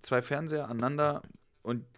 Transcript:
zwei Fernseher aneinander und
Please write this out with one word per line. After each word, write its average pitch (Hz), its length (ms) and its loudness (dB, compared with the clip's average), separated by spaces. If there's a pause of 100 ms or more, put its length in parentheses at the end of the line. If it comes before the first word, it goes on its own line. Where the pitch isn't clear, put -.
zwei 123 200 2
Fernseher 151 460 -2
aneinander 143 540 2 (400)
und 120 200 -2 (160)